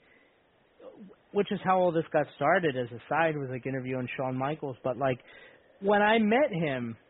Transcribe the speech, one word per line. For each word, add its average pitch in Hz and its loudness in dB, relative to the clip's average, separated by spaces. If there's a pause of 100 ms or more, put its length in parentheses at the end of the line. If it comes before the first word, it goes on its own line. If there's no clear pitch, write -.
(1300)
which 202 0
is 196 -2
how 185 4
all 180 4
this 160 0
got 151 2 (100)
started 156 2
as 123 -4
a 117 -14
side, 156 0
was, 139 -6
like, 127 -8
interviewing 127 -4 (100)
Shawn 131 -4
Michaels. 135 -4
But, 127 -2
like, 131 0 (600)
when 202 4
I 220 4
met 220 4
him, 131 -2 (160)